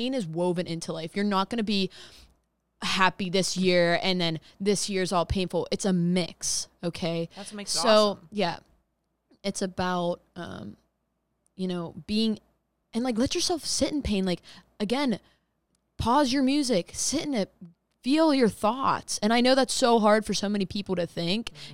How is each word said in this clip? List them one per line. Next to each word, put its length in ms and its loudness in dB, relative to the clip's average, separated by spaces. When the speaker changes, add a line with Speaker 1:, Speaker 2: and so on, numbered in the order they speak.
Speaker 1:
pain 120 -2
is 120 -2
woven 400 -2
into 260 -8
life. 240 -8
You're 80 0
not 240 0
gonna 140 -4
be 260 0
happy 480 2
this 260 0
year 460 4
and 180 0
then 180 -2
this 300 0
year's 220 -2
all 140 2
painful. 460 -2
It's 140 -6
a 60 4
mix, 760 0
okay? 500 -4
Speaker 2:
That's 160 -14
what 60 -14
makes 180 -6
it 40 -2
Speaker 1:
So, 100 0
Speaker 2:
awesome. 420 2
Speaker 1:
yeah. 280 -4
It's 200 -6
about, 580 -2
um, 400 -14
you 120 -6
know, 260 -6
being, 320 0
and, 100 -2
like, 160 0
let 160 0
yourself 300 -2
sit 260 -2
in 120 -4
pain. 240 0
Like, 160 -2
again, 400 -2
pause 360 2
your 100 2
music, 520 0
sit 300 -2
in 100 -4
it, 160 -2
feel 300 6
your 140 6
thoughts. 720 0
And 100 4
I 80 4
know 140 6
that's 200 2
so 260 4
hard 240 6
for 100 -2
so 140 -2
many 180 0
people 300 -6
to 100 -2
think 460 -2
Speaker 2:
Me. 60 -20